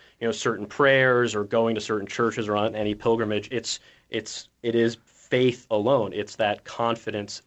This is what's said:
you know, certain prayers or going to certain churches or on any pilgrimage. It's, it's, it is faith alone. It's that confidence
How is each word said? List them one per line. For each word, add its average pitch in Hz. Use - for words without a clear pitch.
you 117
know, 113
certain 107
prayers 127
or 104
going 113
to 110
certain 104
churches 113
or 104
on 107
any 104
pilgrimage. 107
It's, -
it's, -
it 117
is 117
faith 127
alone. 110
It's 101
that 104
confidence 110